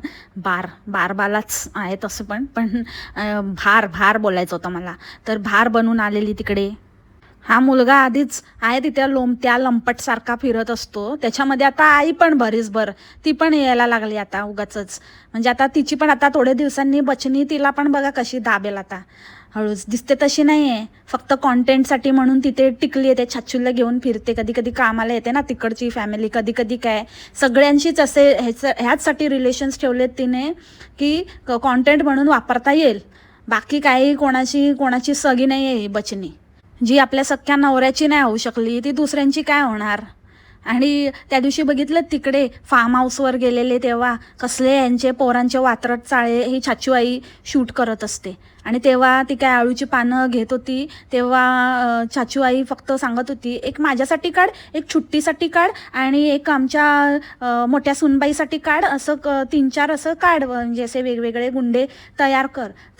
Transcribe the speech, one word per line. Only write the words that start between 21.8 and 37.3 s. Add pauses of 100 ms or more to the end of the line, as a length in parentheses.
म्हणून
तिथे
टिकली
आहे,
त्या
छच्चूला
घेऊन
फिरते,
कधी
कधी
कामाला
येते
ना
तिकडची
फॅमिली,
कधी
कधी
काय, (360)
सगळ्यांशीच
असे
ह्याच-,
ह्याचसाठी
रिलेशन्स
ठेवलेत (100)
तिने (460)
की (220)
क-,
कॉन्टेंट
म्हणून
वापरता
येईल, (500)
बाकी
काही
कोणाची,
कोणाची
सगी
नाही
आहे
ही
बचनी. (540)
जी
आपल्या
सख्ख्या